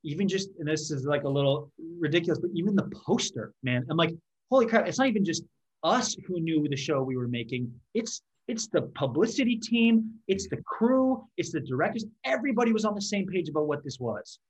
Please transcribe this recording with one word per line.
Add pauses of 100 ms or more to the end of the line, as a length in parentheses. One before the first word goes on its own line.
even
just, (100)
and
this
is,
like,
a
little (260)
ridiculous,
but
even
the (160)
poster, (100)
man,
I'm
like, (380)
"Holy
crap,
it's
not
even
just (400)
us (120)
who
knew
the
show
we
were
making. (220)
It's, (260)
it's
the
publicity
team, (160)
it's
the
crew, (140)
it's
the
directors. (220)
Everybody
was
on
the
same
page
about
what
this
was." (100)